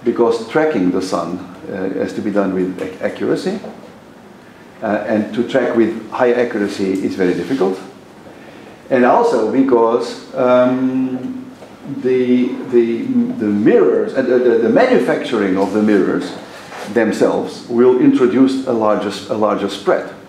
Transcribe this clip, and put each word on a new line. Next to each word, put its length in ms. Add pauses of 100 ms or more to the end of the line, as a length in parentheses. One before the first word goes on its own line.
Because 460
tracking 420
the 100
sun, 360 (320)
uh, 200 (100)
has 140
to 80
be 100
done 220
with 280
ac-, 200
accuracy. 580 (1200)
Uh, 260
and 260
to 140
track 300
with 320
high 240
accuracy 580
is 240
very 200
difficult. 440 (1080)
And 160
also 460
because, 840
um, 1120 (560)
the, 460 (220)
the, 340
the 420
mirrors, 680
uh, 80
the, 180
the 300
manufacturing 880
of 160
the 80
mirrors 560 (540)
themselves 760
will 300
introduce 680
a 60
larger, 380 (220)
a 20
larger 340
spread. 440 (160)